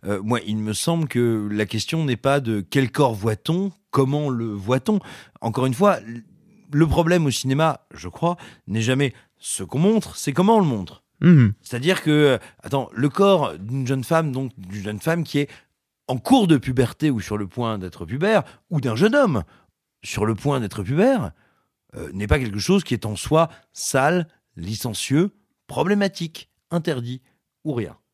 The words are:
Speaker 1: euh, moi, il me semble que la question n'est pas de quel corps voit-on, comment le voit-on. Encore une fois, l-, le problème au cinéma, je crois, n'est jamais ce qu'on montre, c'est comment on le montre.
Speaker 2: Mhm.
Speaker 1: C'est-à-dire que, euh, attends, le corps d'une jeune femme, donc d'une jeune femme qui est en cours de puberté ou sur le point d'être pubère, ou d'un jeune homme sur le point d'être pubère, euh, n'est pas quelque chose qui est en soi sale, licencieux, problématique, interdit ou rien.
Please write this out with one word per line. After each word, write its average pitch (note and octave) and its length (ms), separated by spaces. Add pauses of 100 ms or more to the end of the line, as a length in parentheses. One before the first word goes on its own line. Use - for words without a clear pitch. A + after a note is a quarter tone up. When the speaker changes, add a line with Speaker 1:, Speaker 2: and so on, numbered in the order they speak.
Speaker 1:
euh, G2 160
moi, A2+ 240
il G#2+ 120
me G#2+ 160
semble E3 340
que A#2 420
la G#2 160
question D#3+ 380
n'est B2+ 120
pas C#3+ 220
de A2+ 220
quel C3 320
corps C3 220
voit-on, E3 580 (180)
comment C#3 400
le A#2 220
voit-on. B2+ 480 (400)
Encore A#2+ 260
une C3 80
fois, F#3+ 240
l-, A2+ 240 (500)
le D3+ 140
problème E3 400
au C3 60
cinéma, C#3 480 (120)
je - 140
crois, E3+ 300 (320)
n'est A2 120
jamais C3 340 (240)
ce - 260
qu'on B2+ 160
montre, G#3 360
c'est - 160
comment G3+ 260
on - 20
le F#3 60
montre. G#2+ 360 (180)
Speaker 2:
Mhm. C#3 320 (100)
Speaker 1:
C'est-à-dire D3+ 380
que, D#3 100
euh, D3 280 (240)
attends, C3+ 300
le C3+ 160
corps D#3+ 500
d'une A#2+ 300
jeune C3+ 160
femme, D#3+ 260
donc B2+ 260
d'une F#2+ 280
jeune G#2+ 160
femme E3 240
qui C#3+ 160
est C#3+ 100 (560)
en B2+ 120
cours A#3 280
de D#3+ 120
puberté B2+ 520
ou A#2+ 80
sur G#2 180
le G#2 120
point A2+ 280
d'être F2+ 300
pubère, D#3 380 (260)
ou D3+ 100
d'un A#2+ 140
jeune G#3 220
homme F3+ 260 (640)
sur G2+ 220
le A2 100
point C#3 240
d'être G#2 240
pubère, D#3 480 (640)
euh, F2 160
n'est G2+ 160
pas D3+ 100
quelque G#2+ 220
chose F#3 240
qui - 100
est A2 100
en G#2+ 120
soi D#3+ 320 (240)
sale, D#3 560 (280)
licencieux, A2 720 (360)
problématique, F#3+ 840 (200)
interdit C3 500 (440)
ou D3+ 80
rien. G2+ 240 (180)